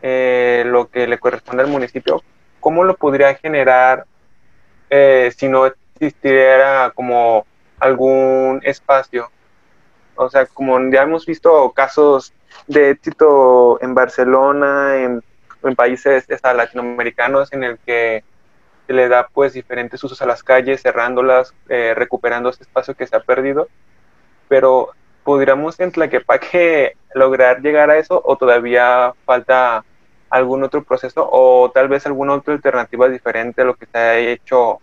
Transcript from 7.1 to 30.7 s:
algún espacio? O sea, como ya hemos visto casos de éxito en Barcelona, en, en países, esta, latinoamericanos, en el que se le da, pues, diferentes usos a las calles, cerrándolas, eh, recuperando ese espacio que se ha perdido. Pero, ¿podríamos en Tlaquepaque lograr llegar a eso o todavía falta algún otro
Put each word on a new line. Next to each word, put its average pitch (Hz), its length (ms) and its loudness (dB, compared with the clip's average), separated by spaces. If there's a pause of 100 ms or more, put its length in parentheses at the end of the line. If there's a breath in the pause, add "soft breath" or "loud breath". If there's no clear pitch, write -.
algún 131 800 0
espacio? 135 680 -4 (880)
O 127 160 -4
sea, 135 160 0
como 131 320 -2 (120)
ya 135 120 4
hemos 165 240 -4
visto 156 460 2
casos 139 600 0 (360 loud breath)
de 143 220 2
éxito 131 920 2
en 127 100 -8
Barcelona, 135 1080 0
en, 123 200 -6 (420)
en 135 100 -2
países, 127 540 0
esta, 127 260 -2
latinoamericanos, 120 960 -4
en 135 120 -8
el 117 140 -10
que 117 440 -4 (640)
se 131 60 -8
le 127 160 2
da, 123 240 0
pues, 139 200 -2
diferentes 123 520 -12
usos 131 180 -12
a 131 40 -4
las 117 180 -6
calles, 131 360 0
cerrándolas, 127 760 -2 (140)
eh, 117 280 -2
recuperando 120 540 -4
ese - 120 -20
espacio - 320 -8
que 127 120 -10
se 113 100 -6
ha 110 40 0
perdido. 135 480 -4 (800)
Pero, 131 420 2 (340)
¿podríamos 143 560 0
en 180 100 -4
Tlaquepaque 160 1080 -2 (180)
lograr 131 480 2
llegar 151 280 2
a 156 80 4
eso 170 260 -2
o 135 120 0
todavía 123 760 2 (120)
falta 123 600 0 (460)
algún 127 320 -2
otro 147 220 -6